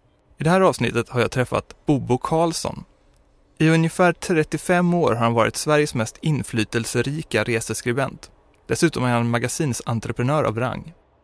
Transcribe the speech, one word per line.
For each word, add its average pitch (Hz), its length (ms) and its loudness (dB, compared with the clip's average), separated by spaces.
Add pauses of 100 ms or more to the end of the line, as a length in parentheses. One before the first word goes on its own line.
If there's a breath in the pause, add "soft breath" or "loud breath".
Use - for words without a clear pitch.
(380)
I - 60 -6
det 156 60 2
här 185 120 4
avsnittet 120 480 2
har 123 120 0
jag 113 100 0
träffat - 540 -4
Bobo 123 320 0
Karlsson. - 680 -2 (720)
I 156 120 4
ungefär 165 440 4
trettiofem 175 800 0
år 175 180 2
har 117 120 0
han 117 100 2
varit 113 220 2
Sveriges 151 400 0
mest 113 260 -4
inflytelserika 120 1200 -2
reseskribent. 120 880 -4 (360)
Dessutom 127 360 0
är 123 80 2
han 117 180 2
magasinsentreprenör 123 1120 -2
av 110 160 -2
rang. 120 340 -6 (300)